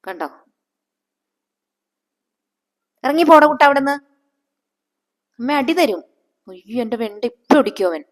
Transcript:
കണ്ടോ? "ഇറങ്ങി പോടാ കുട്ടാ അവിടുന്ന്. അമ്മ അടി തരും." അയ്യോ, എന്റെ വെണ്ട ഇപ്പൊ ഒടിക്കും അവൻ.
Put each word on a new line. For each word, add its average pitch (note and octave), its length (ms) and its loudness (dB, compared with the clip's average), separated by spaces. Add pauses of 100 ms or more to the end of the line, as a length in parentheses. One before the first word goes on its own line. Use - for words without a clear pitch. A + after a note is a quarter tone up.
കണ്ടോ? E3 240 -12 (2750)
"ഇറങ്ങി D#4 200 0
പോടാ D4+ 220 6
കുട്ടാ D4 200 2
അവിടുന്ന്. C#4 280 0 (1400)
അമ്മ B3 140 -6
അടി C#4+ 200 -2
തരും." A#3 280 0 (480)
അയ്യോ, G3+ 340 -10
എന്റെ A3+ 140 -6
വെണ്ട G#3+ 280 -8
ഇപ്പൊ - 340 0
ഒടിക്കും G3+ 280 -2
അവൻ. D#3+ 260 -4